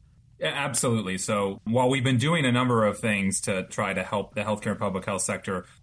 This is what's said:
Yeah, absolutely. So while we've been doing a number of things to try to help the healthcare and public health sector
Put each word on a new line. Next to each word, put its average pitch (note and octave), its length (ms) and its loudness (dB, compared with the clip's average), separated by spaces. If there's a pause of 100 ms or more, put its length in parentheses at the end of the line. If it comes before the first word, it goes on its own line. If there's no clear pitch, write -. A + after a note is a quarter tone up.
(380)
Yeah, D#3 100 -2
absolutely. A#2+ 680 0
So G2+ 480 -2
while B2 240 4
we've C3+ 160 2
been C3 140 4
doing D#3 260 2
a B2 80 4
number B2 320 4
of G2+ 140 2
things G2 440 0
to F#2+ 200 -2
try F#2+ 320 -4
to F#2 80 -2
help G2 320 -4
the G#2 80 -4
healthcare G#2 300 -2
and F#2+ 60 -4
public F#2+ 280 -4
health G2 160 -2
sector F#2+ 420 -4 (180)